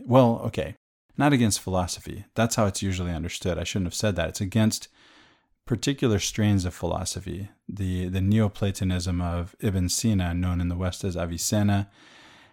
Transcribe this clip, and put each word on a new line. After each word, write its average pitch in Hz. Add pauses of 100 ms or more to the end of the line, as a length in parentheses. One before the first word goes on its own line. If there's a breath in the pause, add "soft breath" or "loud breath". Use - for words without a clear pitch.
Well, 120
okay, - (400)
not 143
against 117
philosophy. 92 (100)
That's 117
how 113
it's 98
usually 90
understood. 82
I 85
shouldn't 90
have 85
said 101
that. 80
It's -
against 110 (760 soft breath)
particular 123
strains 104
of 87
philosophy, 90 (180)
the, 92
the 95
Neoplatonism 95
of 87
Ibn 92
Sina, 92
known 90
in 87
the 87
West 90
as 90
Avicenna. 101 (640 loud breath)